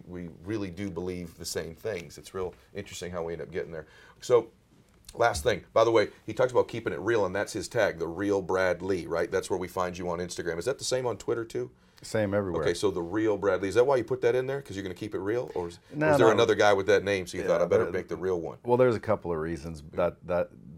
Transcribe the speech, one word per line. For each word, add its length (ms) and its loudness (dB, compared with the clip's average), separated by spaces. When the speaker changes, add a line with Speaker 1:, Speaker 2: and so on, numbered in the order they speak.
Speaker 1:
we 220 -12
really 260 -4
do 180 -6
believe 480 -8
the 80 -14
same 300 -8
things. 420 -10
It's 160 -16
real 220 -6
interesting 380 -10
how 120 -6
we 100 -6
end 100 -8
up 80 -14
getting 200 -6
there. 140 -10
So, 260 4
last 300 2
thing. 200 0
By 100 6
the 80 4
way, 160 6
he 80 -8
talks 180 0
about 160 4
keeping 240 -6
it 100 -6
real, 220 2
and 120 -2
that's 180 -4
his 140 -6
tag, 320 0
The 80 -2
Real 340 0
Brad 400 0
Lee, 240 -2
right? 240 -2
That's 220 -2
where 80 0
we 80 -6
find 280 -4
you 140 -6
on 80 -4
Instagram. 400 -6
Is 80 -4
that 140 -2
the 60 -12
same 200 -2
on 120 -4
Twitter, 280 -4
too? 240 -8
Speaker 2:
Same 320 0
everywhere. 300 0
Speaker 1:
Okay, 100 2
so 160 0
The 140 -2
Real 340 0
Brad 240 2
Lee. 80 0
Is 60 -2
that 100 8
why 120 4
you 80 0
put 160 -4
that 120 4
in 140 0
there? 160 -4
'Cause 120 -12
you're 80 -4
gonna 120 -6
keep 180 -10
it 60 -4
real? 340 -2
Or 140 -4
is, 100 -14
Speaker 2:
No, 160 0
Speaker 1:
was 80 6
there 100 8
Speaker 2:
no. 60 8
Speaker 1:
another 220 6
guy 180 6
with 140 2
that 160 6
name, 240 0
so 100 -10
you 60 -2
Speaker 2:
Yeah, 60 0
Speaker 1:
thought, 120 4
"I 40 2
better 180 4
Speaker 2:
there, 100 -4
Speaker 1:
make 140 -4
the 80 -6
real 260 -2
one"? 220 -8
Speaker 2:
well, 140 2
there's 180 6
a 60 -4
couple 320 -2
of 40 -2
reasons. 460 -6
That, 220 2
that, 240 -2